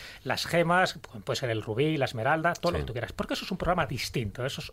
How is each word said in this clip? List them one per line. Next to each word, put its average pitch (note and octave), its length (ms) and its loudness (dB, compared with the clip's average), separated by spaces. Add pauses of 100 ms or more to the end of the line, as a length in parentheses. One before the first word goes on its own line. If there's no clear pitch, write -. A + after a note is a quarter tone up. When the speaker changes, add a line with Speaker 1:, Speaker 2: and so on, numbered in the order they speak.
(240)
Speaker 1:
las B2 240 -2
gemas, F3 520 4
pu-, - 240 -14
puede B2 140 -2
ser A#2+ 140 0
el A2 100 0
rubí, C3 360 2
la C3 80 4
esmeralda, D3+ 480 2
todo E3+ 180 0
lo E3 80 0
Speaker 2:
Sí. - 40 0
Speaker 1:
que C3+ 40 -4
tú A#2 60 -6
quieras, A#2 180 -4
porque G#3 240 -2
eso - 100 -6
es - 60 -10
un F#3 80 -2
programa E3+ 260 2
distinto, A#2+ 580 -4
eso C#3+ 180 -4
es - 120 -10